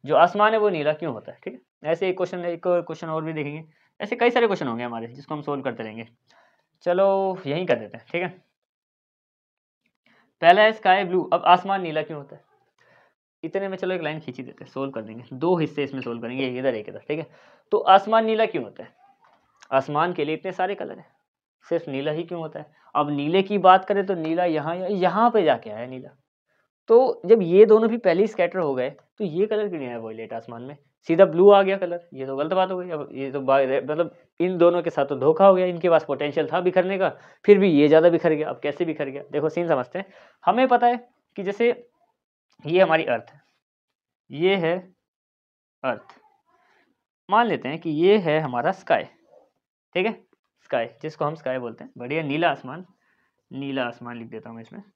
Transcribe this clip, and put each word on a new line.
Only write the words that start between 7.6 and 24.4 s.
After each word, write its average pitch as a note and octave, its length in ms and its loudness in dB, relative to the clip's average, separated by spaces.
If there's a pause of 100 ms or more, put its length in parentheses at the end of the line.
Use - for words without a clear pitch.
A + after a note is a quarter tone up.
कर B2+ 100 2
देते A2+ 200 -14
हैं, - 100 -20
ठीक F3 160 -6
है। F3+ 60 -6 (2250)
पहला F#3 200 8
है A3 120 6
स्काई G3 300 2
ब्लू, F3+ 200 0
अब - 220 -2
आसमान F#3 360 2
नीला D#3 200 -4
क्यों D#3 160 -10
होता C#3+ 180 -18
है? - 60 -20 (1000)
इतने G3 260 -6
में F#3+ 80 -8
चलो F#3 180 -4
एक E3+ 80 -6
लाइन D#3 180 -6
खींच C3+ 160 -14
ही C3 80 -14
देते - 200 -20
हैं, - 60 -20
सॉल्व C3+ 220 -8
कर A2+ 100 -10
देंगे, A2 220 -16 (100)
दो E3+ 220 0
हिस्से D3 280 -4
इसमें C3+ 180 -8
सॉल्व A#2 180 -8
करेंगे, B2+ 260 -6
एक B2 100 -6
इधर C3 180 -2
एक G#2+ 140 -10
इधर, G2+ 120 -16
ठीक - 180 -6
है। D3+ 80 -12 (460)
तो G#3+ 60 2 (120)
आसमान G#3+ 360 6
नीला A3 200 0
क्यों D#3+ 180 -8
होता G2 180 -18
है? - 100 -20 (800)
आसमान D3 400 0
के D#3 120 -4
लिए D#3 100 -4
इतने F#3 180 -10
सारे F#3 220 -4
कलर - 240 -12
हैं, - 80 -20 (600)
सिर्फ - 220 -4
नीला C#3 240 -4
ही E3 120 -6
क्यों E3+ 160 -10
होता D#3 200 -12
है? D3 60 -18 (280)
अब D3 160 0
नीले D3+ 320 0
की G3+ 180 -2
बात F#3 240 8
करें G3 220 -2
तो G3 100 -2
नीला E3 300 -2